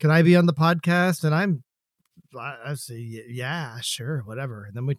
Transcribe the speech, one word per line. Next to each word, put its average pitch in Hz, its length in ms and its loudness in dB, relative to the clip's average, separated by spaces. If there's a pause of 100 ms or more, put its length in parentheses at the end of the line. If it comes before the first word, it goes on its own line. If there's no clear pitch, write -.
"Can 151 100 4
I 160 120 8
be 175 140 8
on 175 100 6
the 170 60 4
podcast?" 170 720 2
And 156 100 2
I'm, 170 280 0 (760)
I, 127 180 -10 (100)
I 143 80 -6
say, 123 220 -12
"Y-, 113 340 -12
yeah, 123 500 -8
sure, 131 460 -6
whatever." 113 380 -10
And 101 120 -14
then 123 100 -6
we, 139 120 -2